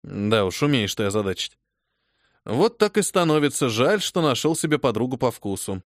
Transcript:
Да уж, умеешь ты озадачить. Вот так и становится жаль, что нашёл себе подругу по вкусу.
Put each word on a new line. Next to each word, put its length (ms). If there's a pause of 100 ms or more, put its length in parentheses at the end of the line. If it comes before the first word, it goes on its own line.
Да 420
уж, 160
умеешь 320
ты 100
озадачить. 540 (880)
Вот 300
так 200
и 40
становится 680
жаль, 340
что 200
нашёл 340
себе 240
подругу 380
по 140
вкусу. 520 (100)